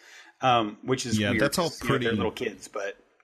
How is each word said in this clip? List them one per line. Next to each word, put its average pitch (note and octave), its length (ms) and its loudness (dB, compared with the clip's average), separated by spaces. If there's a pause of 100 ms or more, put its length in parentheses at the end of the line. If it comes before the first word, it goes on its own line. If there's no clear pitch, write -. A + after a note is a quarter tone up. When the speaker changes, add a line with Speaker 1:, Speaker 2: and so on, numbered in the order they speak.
(400)
Speaker 1:
um, A2+ 420 2
which B2+ 220 0
is A2 140 0
Speaker 2:
Yeah, G#2 120 2
Speaker 1:
weird G#2+ 120 2
Speaker 2:
that's C#3+ 160 2
all E3+ 100 2
Speaker 1:
'cause, - 140 -10
you B2 60 -2
know, C#3+ 60 4
they're C3+ 40 2
Speaker 2:
pretty A#2 180 0
Speaker 1:
little G#2+ 140 -2
kids, G#2+ 380 -8
but G2+ 280 -8 (280)